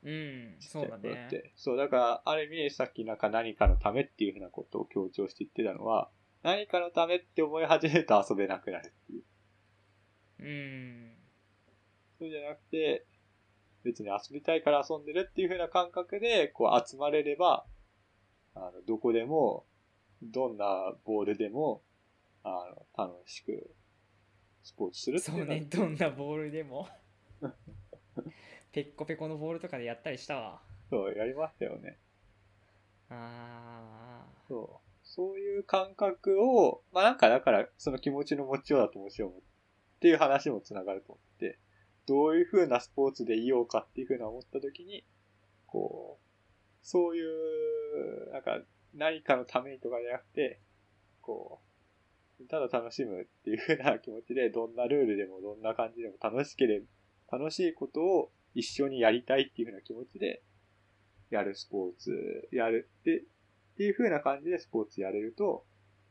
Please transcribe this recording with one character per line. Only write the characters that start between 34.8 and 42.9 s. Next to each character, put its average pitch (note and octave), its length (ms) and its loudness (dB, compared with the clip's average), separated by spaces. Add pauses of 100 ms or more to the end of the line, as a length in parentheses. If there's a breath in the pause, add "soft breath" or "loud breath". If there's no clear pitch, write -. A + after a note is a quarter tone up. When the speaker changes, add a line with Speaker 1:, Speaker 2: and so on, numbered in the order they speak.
Speaker 2:
う。 - 40 -20 (140)
そ F#3 300 -6
う G3 60 -10
い G3+ 180 -4
う G3+ 60 -4
感 G3 320 0
覚 G3 500 2
を、 A#3 460 6
ま F#3 100 2
あ、 - 40 6
な A#3 80 8
ん C4+ 40 -6
か A2+ 120 8
だ B2 120 6
か C3 100 4
ら、 G#2 160 4 (100)
そ - 140 -4
の C3 60 -4
気 C#3+ 140 -2
持 C#3 140 -2
ち D3+ 100 0
の C#3 100 -4
持 C3+ 140 -2
ち - 140 0
よ C#3 60 8
う - 20 8
だ G#2 80 4
と - 100 -14
も G2 100 -12
ち - 120 -8
ろ G2 80 -4
ん、 - 20 -16
っ - 20 -18 (680)
て D#3+ 80 8
い E3+ 60 10
う D#3 40 6
話 C#3+ 320 4
も G#2+ 120 -2
つ - 120 -16
な G2 100 -6
が F#2+ 100 -4
る F#2+ 80 -6
と - 120 -20
思 - 80 -20 (140)
っ - 40 -20
て、 - 200 -6 (460 soft breath)
ど C#3+ 220 4
う D#3+ 80 4
い F3 80 6
う - 20 4
風 F3 220 4
な B2 120 4
ス - 100 -12
ポ C#3 180 2